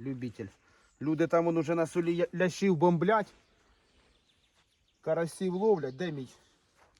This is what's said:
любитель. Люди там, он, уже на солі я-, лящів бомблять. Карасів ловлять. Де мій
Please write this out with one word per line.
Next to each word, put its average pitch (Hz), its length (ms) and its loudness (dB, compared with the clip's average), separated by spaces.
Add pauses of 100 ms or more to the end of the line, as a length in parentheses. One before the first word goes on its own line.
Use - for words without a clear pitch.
любитель. 123 460 -8 (540)
Люди 156 260 0
там, 170 200 2
он, 165 100 0
уже 165 180 0
на 165 120 0
солі 170 300 -2
я-, 175 180 0
лящів 185 420 2
бомблять. 180 580 2 (1700)
Карасів 165 540 -2
ловлять. 180 420 0
Де 175 160 -6
мій 135 160 -8 (720)